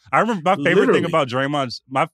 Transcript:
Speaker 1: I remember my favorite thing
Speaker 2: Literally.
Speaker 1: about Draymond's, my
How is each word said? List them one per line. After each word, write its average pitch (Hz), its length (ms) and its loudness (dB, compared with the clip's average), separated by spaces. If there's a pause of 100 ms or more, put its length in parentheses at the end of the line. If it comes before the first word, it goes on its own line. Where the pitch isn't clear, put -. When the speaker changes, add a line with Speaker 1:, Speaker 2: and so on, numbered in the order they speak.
(120)
Speaker 1:
I 147 80 4
remember 208 240 -2
my 185 120 2
favorite 175 360 2
thing 156 100 2
Speaker 2:
Literally. - 20 -2
Speaker 1:
about 151 240 0
Draymond's, 135 600 -4
my 143 260 0